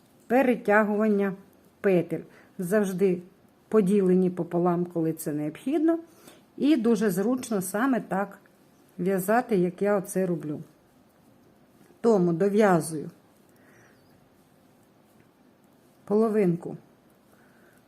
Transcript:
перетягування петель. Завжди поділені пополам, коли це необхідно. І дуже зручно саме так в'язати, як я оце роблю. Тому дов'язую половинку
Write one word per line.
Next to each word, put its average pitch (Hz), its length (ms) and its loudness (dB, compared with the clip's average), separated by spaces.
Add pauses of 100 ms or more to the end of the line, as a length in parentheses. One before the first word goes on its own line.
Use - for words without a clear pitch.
(260)
перетягування 214 1080 2 (480)
петель. 170 400 0 (380)
Завжди 190 640 0 (460)
поділені 185 640 4
пополам, 175 540 -2
коли 165 280 -2
це 160 200 -8
необхідно. 302 640 -2 (580)
І 294 200 2
дуже 220 340 0
зручно 202 520 -2
саме 226 380 -2
так 190 380 -6 (600)
в'язати, 196 580 0
як 180 260 0
я 202 140 2
оце 190 300 -4
роблю. 151 340 -6 (1400)
Тому 190 320 2
дов'язую 170 800 0 (3000)
половинку 208 720 0 (1120)